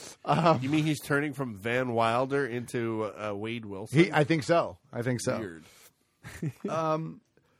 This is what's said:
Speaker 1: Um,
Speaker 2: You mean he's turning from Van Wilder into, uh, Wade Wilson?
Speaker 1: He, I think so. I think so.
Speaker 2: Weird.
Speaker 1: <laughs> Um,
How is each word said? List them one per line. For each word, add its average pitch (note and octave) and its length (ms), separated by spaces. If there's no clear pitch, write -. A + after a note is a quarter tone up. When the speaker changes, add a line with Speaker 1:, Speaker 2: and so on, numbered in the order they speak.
Speaker 1:
Um, D3+ 360
Speaker 2:
You C3 80
mean D3+ 160
he's D#3 140
turning D3 340
from C3 220
Van A#2+ 380
Wilder A#2+ 520
into, A2+ 600
uh, G#2 280
Wade A2 300
Wilson? G2+ 420
Speaker 1:
He, G3+ 60
I D3+ 140
think D#3+ 180
so. C#3 360
I A#2+ 100
think B2 200
so. B2+ 180
Speaker 2:
Weird. E2+ 300
Speaker 1:
<laughs> - 1000
Um, D#3+ 520